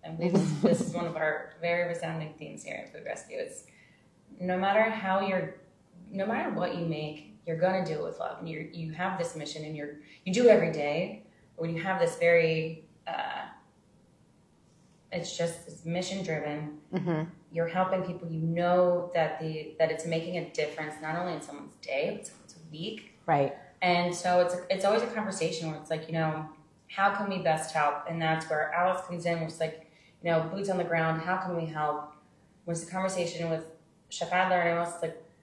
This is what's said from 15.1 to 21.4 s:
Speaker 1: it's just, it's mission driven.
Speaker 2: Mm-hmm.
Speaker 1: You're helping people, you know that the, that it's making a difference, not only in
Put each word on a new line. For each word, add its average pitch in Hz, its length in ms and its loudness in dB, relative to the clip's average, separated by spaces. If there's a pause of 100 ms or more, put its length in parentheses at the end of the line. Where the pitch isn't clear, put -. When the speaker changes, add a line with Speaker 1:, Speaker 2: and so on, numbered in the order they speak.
Speaker 1:
it's 170 240 -4
just, - 320 -4
it's - 160 -18
mission 180 400 -4
driven. 151 540 -4 (160)
Speaker 2:
Mm-hmm. 165 300 0 (280)
Speaker 1:
You're 165 160 0
helping 180 360 0
people, 170 260 -6
you 160 120 -4
know 175 720 4
that 156 260 2
the, 156 400 -6
that 160 120 6
it's 160 140 -4
making 170 320 -2
a 151 140 -6
difference, 151 500 -4
not 156 160 -4
only 180 160 -2
in 147 80 -6